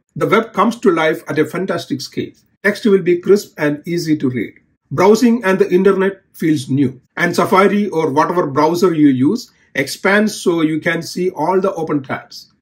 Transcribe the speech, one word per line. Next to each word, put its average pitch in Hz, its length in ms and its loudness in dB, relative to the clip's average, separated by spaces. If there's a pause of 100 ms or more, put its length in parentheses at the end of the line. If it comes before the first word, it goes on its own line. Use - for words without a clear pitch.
(140)
the - 120 -4
web 202 260 0
comes 226 280 0
to 208 100 4
life 160 360 0
at 151 120 -4
a 151 80 2
fantastic 180 540 -6
scale. - 320 -10 (300)
Text 202 220 -2
will 196 180 4
be 175 160 0
crisp 190 400 2
and 147 280 -2
easy 160 320 -2
to 139 100 -4
read. 120 260 -6 (360)
Browsing 220 520 4
and 190 160 2
the 196 140 0
internet 190 480 2 (140)
feels 151 340 -2
new. 135 320 -2 (160)
And 170 180 -2
Safari 196 540 2
or 160 220 -2
whatever 156 360 0
browser 165 460 2
you 151 160 4
use 139 420 0 (240)
expands 208 600 0
so 170 260 -2
you 156 200 0
can 165 220 -4
see 180 280 -6
all 180 300 -2
the 190 140 0
open 156 280 -4
tabs. - 600 -14